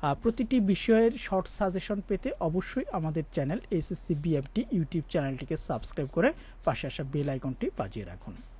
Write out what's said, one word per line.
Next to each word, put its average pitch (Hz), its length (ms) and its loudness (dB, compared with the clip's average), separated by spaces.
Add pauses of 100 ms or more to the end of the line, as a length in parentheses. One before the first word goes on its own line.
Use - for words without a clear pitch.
আহ, 143 200 2
প্রতিটি 233 380 2
বিষয়ের 220 580 6
শর্ট 185 300 0
সাজেশন 196 600 0
পেতে 214 320 0
অবশ্যই 180 520 0
আমাদের 160 320 0 (100)
চ্যানেল 151 260 0 (120)
এইচএসসি 170 440 0
বিএমটি 147 460 0 (120)
YouTube 165 360 0
চ্যানেলটিকে 139 480 0
সাবস্ক্রাইব 139 520 -2
করে 233 240 4 (320)
পাশে 139 220 0
আসা 139 160 -6
বেল 143 260 0
আইকনটি 135 480 -2
বাজিয়ে 101 280 -4
রাখুন। 175 540 -14